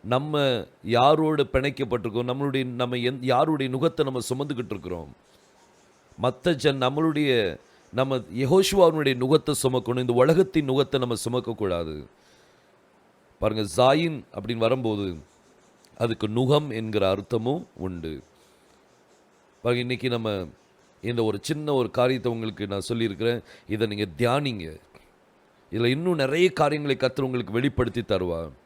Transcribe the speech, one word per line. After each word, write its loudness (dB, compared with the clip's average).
நம்ம -2
யாரோடு 4
பிணைக்கப்பட்டிருக்கோம், -2
நம்மளுடைய, -2
நம்ம -4
எந்-, -2
யாருடைய 2
நுகத்தை 0
நம்ம -2
சுமந்துக்கிட்டு -4
இருக்கிறோம்? -8
மத்த 0
ஜன் 0
நம்மளுடைய, 2
நம்ம 0
யெகோஷுவாவினுடைய 4
நுகத்தை 2
சுமக்கணும். 0
இந்த 0
உலகத்தின் 4
நுகத்தை 0
நம்ம -2
சுமக்கக்கூடாது. -4
பாருங்க, -2
ஜாயின் 2
அப்படின்னு -6
வரும்போது -2
அதுக்கு -2
நுகம் 2
என்கிற 0
அர்த்தமும் -4
உண்டு. -8
பாருங்க, 0
இன்னைக்கு -4
நம்ம -4
இந்த -2
ஒரு 0
சின்ன -2
ஒரு 0
காரியத்தை 0
உங்களுக்கு -6
நான் -4
சொல்லியிருக்கிறேன், -2
இதை 0
நீங்க -4
தியானிங்க. -2
இதுல 0
இன்னும் 2
நிறைய 2
காரியங்களை 0
கர்த்தர் 0
உங்களுக்கு -4
வெளிப்படுத்தி 0
தருவார். -2